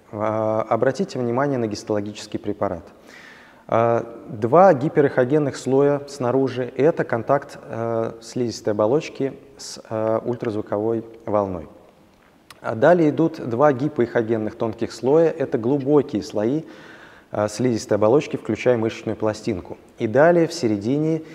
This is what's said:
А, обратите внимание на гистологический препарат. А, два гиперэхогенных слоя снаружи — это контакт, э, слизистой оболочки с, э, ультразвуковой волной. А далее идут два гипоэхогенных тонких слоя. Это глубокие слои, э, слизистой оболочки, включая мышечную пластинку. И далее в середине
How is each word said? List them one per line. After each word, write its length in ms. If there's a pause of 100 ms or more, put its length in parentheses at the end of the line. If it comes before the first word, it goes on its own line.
(120)
А, 580
обратите 480
внимание 400
на 80
гистологический 720
препарат. 460 (840)
А, 380 (240)
два 460
гиперэхогенных 840
слоя 500
снаружи — 680
это 260
контакт, 600
э, 480 (100)
слизистой 520
оболочки 600 (240)
с, 320
э, 340
ультразвуковой 800 (220)
волной. 420 (920)
А 140
далее 340
идут 400
два 240
гипоэхогенных 800
тонких 360
слоя. 400
Это 260
глубокие 640
слои, 400 (720)
э, 160
слизистой 480
оболочки, 420
включая 400
мышечную 380
пластинку. 640 (180)
И 80
далее 420
в 60
середине 720 (120)